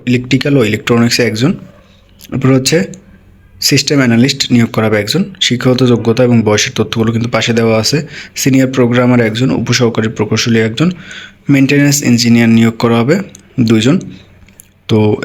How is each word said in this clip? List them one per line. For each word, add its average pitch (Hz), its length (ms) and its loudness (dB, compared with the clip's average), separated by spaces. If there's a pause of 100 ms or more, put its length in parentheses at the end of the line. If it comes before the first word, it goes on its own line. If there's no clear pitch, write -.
ইলেকট্রিক্যাল 127 500 0
ও - 100 2
ইলেকট্রনিক্সে 117 600 0
একজন, 110 220 0 (800)
এরপর 135 240 0
হচ্ছে 131 200 0 (920)
সিস্টেম 143 320 0
অ্যানালিস্ট 120 400 2 (120)
নিয়োগ 117 220 2
করা 110 120 0
হবে 107 160 0
একজন। 151 180 -2 (240)
শিক্ষাগত 123 360 0 (100)
যোগ্যতা 113 360 0
এবং 120 100 2 (100)
বয়সের 107 320 0
তথ্যগুলো 110 360 -2
কিন্তু 113 200 -4
পাশে 113 240 -2
দেওয়া 113 240 2
আছে। 135 140 -2 (440)
সিনিয়র 131 340 2
প্রোগ্রামার 123 540 2
একজন, 120 200 -2 (120)
উপসহকারী 117 560 -2
প্রকৌশলী 113 500 -2
একজন, 147 200 -2 (640)
মেইনটেন্যান্স 139 460 2 (120)
ইঞ্জিনিয়ার 117 480 4
নিয়োগ 113 260 2
করা 117 180 2
হবে 135 140 0 (540)
দুইজন। 117 280 2 (920)
তো 110 100 2 (260)